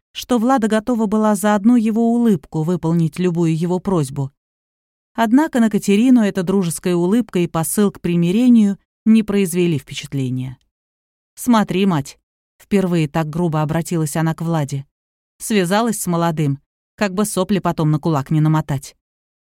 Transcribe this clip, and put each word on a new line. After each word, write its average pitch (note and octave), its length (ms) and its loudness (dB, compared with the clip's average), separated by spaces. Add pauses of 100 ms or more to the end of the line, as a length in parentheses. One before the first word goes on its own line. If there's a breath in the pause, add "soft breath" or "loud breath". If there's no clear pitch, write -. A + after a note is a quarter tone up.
(140)
что - 260 -2
Влада A#3 280 0
готова A3 380 -2
была G#3+ 300 0
за G#3 200 0
одну A3 200 4
его A3+ 380 2
улыбку G#3+ 500 0
выполнить E3 560 -2
любую E3+ 360 0
его F3 240 -2
просьбу. C#3+ 520 -4 (800)
Однако B3 460 2
на A3+ 100 4
Катерину G#3+ 520 2
эта F#3+ 220 -2
дружеская F3+ 520 -2
улыбка F#3 440 0
и F3 80 0
посыл G3 440 -2
к - 100 -18
примирению G3+ 760 2 (280)
не A3 180 4
произвели F3+ 540 0
впечатления. B2+ 800 -8 (800)
«Смотри, G3+ 500 0
мать», D#3+ 320 -2 (400)
впервые F3 500 0
так D#3+ 220 -4
грубо D#3+ 320 -2
обратилась D#3+ 540 -4
она D#3+ 180 0
к - 80 -10
Владе, D3 440 -4 (520)
«связалась G#3 640 0
с - 80 -6
молодым, D#3+ 520 0 (360)
как G3 180 -4
бы G#3 120 0
сопли F#3 340 -2
потом E3 320 0
на D3+ 80 0
кулак D3+ 320 -2
не D#3 100 2
намотать». D#3 540 -2 (460)